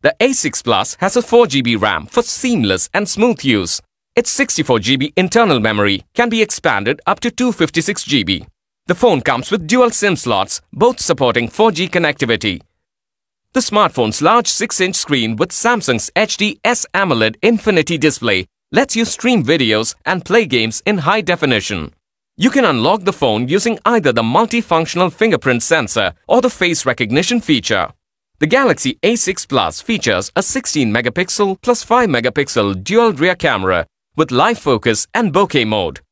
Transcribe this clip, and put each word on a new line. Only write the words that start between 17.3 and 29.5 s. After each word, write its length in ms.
Infinity 560
display 500
lets 240
you 100
stream 380
videos 520
and 200
play 200
games 400
in 120
high 240
definition. 720
You 140
can 160
unlock 380
the 100
phone 340
using 380
either 260
the 120
multifunctional 880
fingerprint 480
sensor 520
or 140
the 80
face 340
recognition 560
feature. 540
The 80
Galaxy 560
A 120
six 300
Plus 360